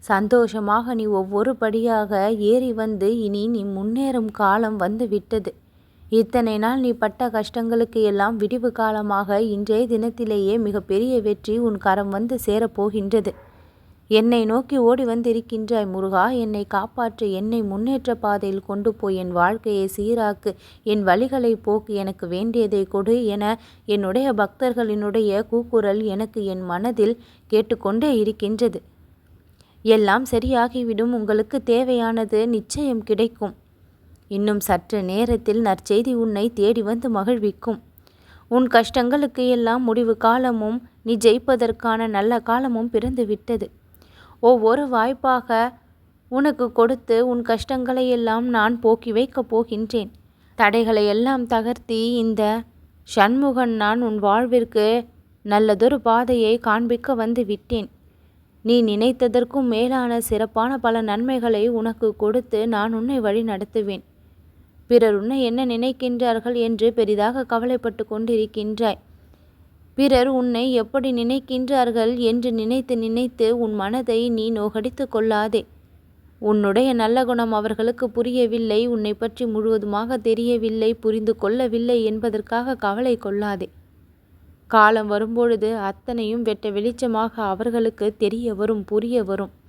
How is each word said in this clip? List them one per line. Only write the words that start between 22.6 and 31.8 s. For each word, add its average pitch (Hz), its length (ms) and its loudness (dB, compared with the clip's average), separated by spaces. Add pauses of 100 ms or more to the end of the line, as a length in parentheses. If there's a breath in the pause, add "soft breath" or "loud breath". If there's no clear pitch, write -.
கொடு" 202 300 0 (100)
என 208 180 -2 (420 loud breath)
என்னுடைய 208 480 0
பக்தர்களினுடைய 208 1120 0
கூக்குரல் 226 540 0
எனக்கு 214 440 -4
என் 185 160 -6
மனதில் 208 540 0 (360 loud breath)
கேட்டுக்கொண்டே 220 680 0
இருக்கின்றது. 214 640 -2 (1040 soft breath)
எல்லாம் 220 400 4
சரியாகிவிடும், 240 880 0
உங்களுக்கு 214 500 0
தேவையானது 226 840 0